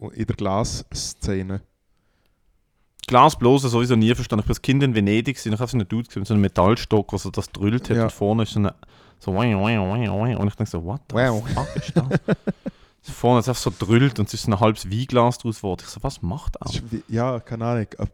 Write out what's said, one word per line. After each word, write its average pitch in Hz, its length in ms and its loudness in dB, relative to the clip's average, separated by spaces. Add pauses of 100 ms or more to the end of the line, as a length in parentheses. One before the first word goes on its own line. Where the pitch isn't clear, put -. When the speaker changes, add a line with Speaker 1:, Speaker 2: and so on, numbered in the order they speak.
(120)
Speaker 1:
in 110 140 -6
der - 100 -4
Glasszene. 98 1300 -4 (1400)
Speaker 2:
Glasblasen 131 640 6
sowieso 120 260 2
nie 110 180 4
verstanden. 117 280 -2
Ich - 40 -2
bin - 60 0
als - 100 -4
Kind 139 200 2
in 131 120 2
Venedig 107 420 2
gewesen, 107 180 -4
ich 104 60 -2
habe 120 100 -4
so 127 80 -2
einen 104 100 -2
Dude 117 180 -4
gesehen - 140 -10
mit 98 80 -8
so 113 60 2
einem 104 80 6
Metallstock, 98 680 2
wo 101 40 -2
so 95 140 -6
das - 200 -6
drüllt 107 380 -2
hat 120 80 0
Speaker 1:
Ja. 117 80 0
Speaker 2:
und 107 80 -2
vorne 107 300 0
ist 104 100 -4
so - 60 -4
eine, 101 160 0 (440)
so 95 160 -4
wai, 110 220 2
wai, 107 220 0
wai, 104 320 -2
wai. 107 260 -2
Und 101 120 0
ich 101 60 -6
denk 107 140 -4
so, 82 160 -6
„What 104 160 -8 (100)
the 113 60 -4
Speaker 1:
Wow. 117 260 0 (120)
Speaker 2:
fuck - 220 -6
ist - 200 -4
das?“ - 80 2
<laughs> 135 140 0 (840)
So - 120 -16
vorne 123 280 4
ist 120 80 -2
einfach 123 140 -2
so 113 140 -2
drüllt 117 420 4
und 104 100 0
es - 60 -12
ist 110 80 -8
so - 100 -2
ein 95 80 0
halbes 107 300 2
Weinglas 123 480 2
draus 113 200 -4
geworden. 92 260 -4
Ich - 60 -18
so, - 120 -16
„Was 135 180 -6
macht 92 400 -6
Speaker 1:
Das - 120 -8
Speaker 2:
das?“ - 100 -4
Speaker 1:
ist 117 100 -12
wie, 113 160 -6
ja, 117 320 -2
keine 113 240 -8
Ahnung. 117 220 0 (100)
Äh, 98 180 -4